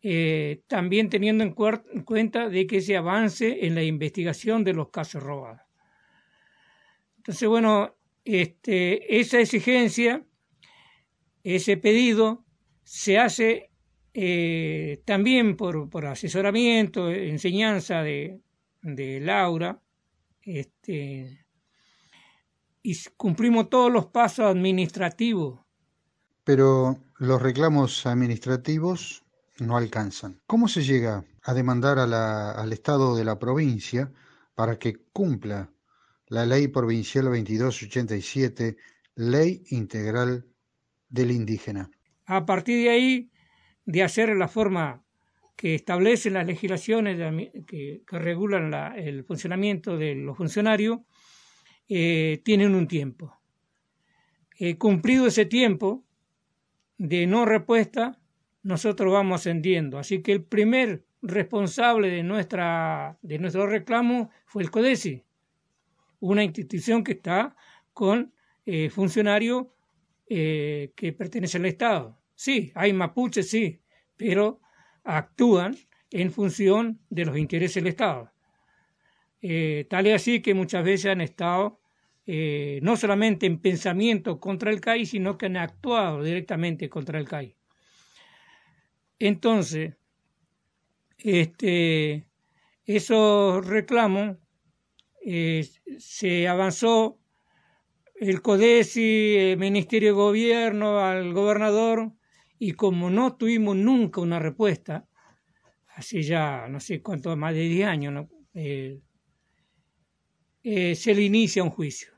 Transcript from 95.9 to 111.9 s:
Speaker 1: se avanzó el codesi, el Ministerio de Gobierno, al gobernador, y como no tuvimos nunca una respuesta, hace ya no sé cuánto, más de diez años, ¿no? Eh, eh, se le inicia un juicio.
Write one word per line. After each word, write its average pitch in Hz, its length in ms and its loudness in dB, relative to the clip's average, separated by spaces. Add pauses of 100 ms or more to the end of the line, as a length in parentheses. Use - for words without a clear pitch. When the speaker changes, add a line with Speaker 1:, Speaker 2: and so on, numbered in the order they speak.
Speaker 1:
se 180 500 -2
avanzó 220 720 2 (1000)
el 196 240 0
codesi, 220 960 4
el 190 220 4
Ministerio 202 520 2
de 202 40 4
Gobierno, 214 840 2
al 185 320 0
gobernador, 214 800 2 (460)
y 175 140 -4
como 180 380 0
no 240 240 2
tuvimos 220 420 0
nunca 214 440 2
una 170 180 -2
respuesta, 160 680 -2 (880)
hace 220 260 -8
ya 143 460 -2
no 139 100 -10
sé 160 240 -10
cuánto, 165 340 -6
más 160 180 -4
de 160 80 -2
diez 175 260 0
años, 143 240 -2
¿no? 147 180 -10 (240)
Eh, 139 460 -10 (1600)
eh, 185 300 0
se 208 200 2
le 202 80 4
inicia 202 420 4
un 156 60 0
juicio. - 480 -10